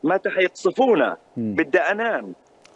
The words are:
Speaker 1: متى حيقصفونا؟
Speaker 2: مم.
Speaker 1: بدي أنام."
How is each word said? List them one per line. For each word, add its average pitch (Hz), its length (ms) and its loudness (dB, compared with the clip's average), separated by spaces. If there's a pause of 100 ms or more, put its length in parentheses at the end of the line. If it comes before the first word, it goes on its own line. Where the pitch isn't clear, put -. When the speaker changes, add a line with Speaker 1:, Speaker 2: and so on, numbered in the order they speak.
Speaker 1:
متى 190 260 0
حيقصفونا؟ 180 880 2 (200)
Speaker 2:
مم. 107 180 -4
Speaker 1:
بدي 160 240 0
أنام." 175 540 -2 (420)